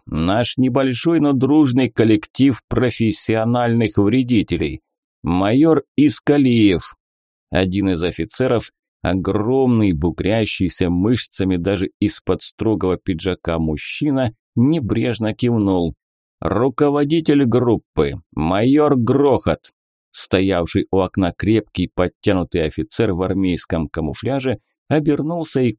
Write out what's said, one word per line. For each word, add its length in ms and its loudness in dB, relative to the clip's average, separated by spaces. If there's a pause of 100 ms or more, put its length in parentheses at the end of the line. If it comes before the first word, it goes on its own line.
наш 520 -2
небольшой, 640 0
но 100 2
дружный 580 2
коллектив 800 2
профессиональных 1300 0
вредителей. 840 0 (420)
Майор 600 2 (120)
Искалиев". 1000 2 (540)
Один 400 0
из 140 -2
офицеров, 720 -2 (280)
огромный, 920 0
бугрящийся 960 -2
мышцами 680 0
даже 340 -2 (120)
из-под 400 -2
строгого 560 -2
пиджака 600 -6
мужчина, 800 -4 (200)
небрежно 760 0
кивнул. 640 0 (460)
"Руководитель 1040 2
группы, 760 0 (140)
майор 600 2
Грохот". 760 0 (400)
Стоявший 800 0
у 80 0
окна 340 0
крепкий, 600 -2
подтянутый 720 -2
офицер 480 -2
в 80 -2
армейском 680 -2
камуфляже 680 -4 (300)
обернулся 760 -2
и 180 0